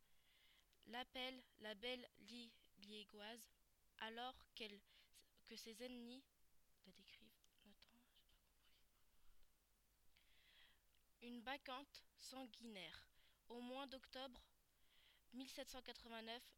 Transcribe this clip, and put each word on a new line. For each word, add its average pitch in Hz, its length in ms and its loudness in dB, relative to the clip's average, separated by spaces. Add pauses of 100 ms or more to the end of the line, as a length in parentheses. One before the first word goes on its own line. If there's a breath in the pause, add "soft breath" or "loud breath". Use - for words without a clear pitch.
(840 loud breath)
l'appellent 254 560 6 (160)
la 214 160 4
belle 247 340 6 (120)
Li-, 233 320 -2 (260)
Liégoise, 208 720 -2 (480)
alors 233 560 4
qu'elle, 208 260 2 (680 loud breath)
que 226 100 -2
ses 220 260 0
ennemis 247 400 0 (640)
la 190 60 -10
décrivent. - 480 -12 (240)
Attends, 202 100 -14 (160)
j'ai 233 80 -16
pas - 160 -18
compris. - 320 -18 (2750 loud breath)
Une 240 200 2
bacchante 269 600 4 (140)
sanguinaire. 220 920 0 (400 loud breath)
Au 240 120 2
mois 254 280 4
d'octobre 262 520 0 (920 loud breath)
mille 254 180 0
sept 269 200 2
cent 254 120 0
quatre-vingt-neuf, 233 600 2 (160)